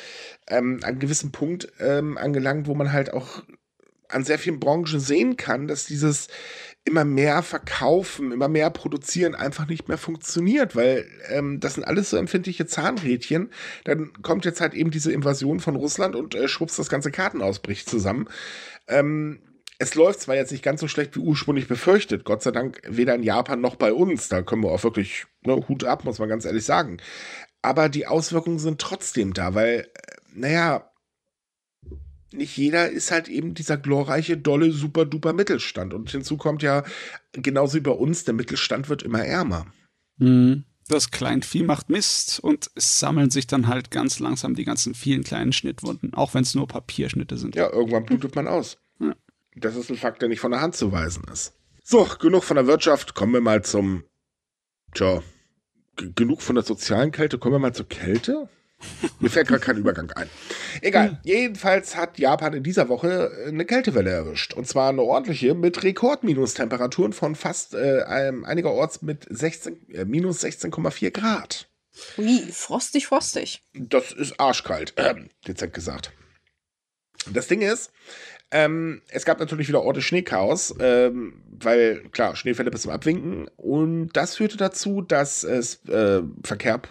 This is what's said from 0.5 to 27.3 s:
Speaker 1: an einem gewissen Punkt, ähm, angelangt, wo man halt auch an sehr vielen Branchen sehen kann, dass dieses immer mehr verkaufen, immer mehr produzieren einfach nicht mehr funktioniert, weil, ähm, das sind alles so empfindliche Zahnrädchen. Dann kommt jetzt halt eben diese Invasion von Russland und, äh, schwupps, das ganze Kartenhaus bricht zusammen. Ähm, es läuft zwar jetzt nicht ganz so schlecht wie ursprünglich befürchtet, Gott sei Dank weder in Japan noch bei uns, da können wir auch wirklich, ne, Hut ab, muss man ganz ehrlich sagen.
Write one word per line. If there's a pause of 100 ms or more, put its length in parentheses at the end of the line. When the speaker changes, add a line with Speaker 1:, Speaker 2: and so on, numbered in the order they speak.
Speaker 1:
an
einem
gewissen
Punkt,
ähm,
angelangt,
wo
man
halt
auch (680)
an
sehr
vielen
Branchen
sehen
kann,
dass
dieses (560)
immer
mehr
verkaufen,
immer
mehr
produzieren
einfach
nicht
mehr
funktioniert,
weil, (240)
ähm,
das
sind
alles
so
empfindliche
Zahnrädchen. (340)
Dann
kommt
jetzt
halt
eben
diese
Invasion
von
Russland
und,
äh,
schwupps,
das
ganze
Kartenhaus
bricht
zusammen. (580)
Ähm, (400)
es
läuft
zwar
jetzt
nicht
ganz
so
schlecht
wie
ursprünglich
befürchtet,
Gott
sei
Dank
weder
in
Japan
noch
bei
uns,
da
können
wir
auch
wirklich, (180)
ne,
Hut
ab,
muss
man
ganz
ehrlich
sagen. (680)